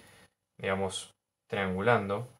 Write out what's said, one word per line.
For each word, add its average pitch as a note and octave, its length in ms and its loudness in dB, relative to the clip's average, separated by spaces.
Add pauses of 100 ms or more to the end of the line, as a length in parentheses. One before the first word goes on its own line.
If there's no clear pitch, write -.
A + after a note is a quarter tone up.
(580)
Digamos, F#2+ 560 -4 (320)
triangulando G2+ 800 0 (120)